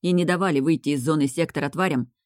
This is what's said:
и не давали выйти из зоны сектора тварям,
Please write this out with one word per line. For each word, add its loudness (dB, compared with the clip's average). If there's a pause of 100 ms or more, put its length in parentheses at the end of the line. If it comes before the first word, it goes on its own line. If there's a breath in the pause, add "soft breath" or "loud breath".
и 0
не 2
давали 0
выйти 0
из -2
зоны 2
сектора -4
тварям, -2 (160)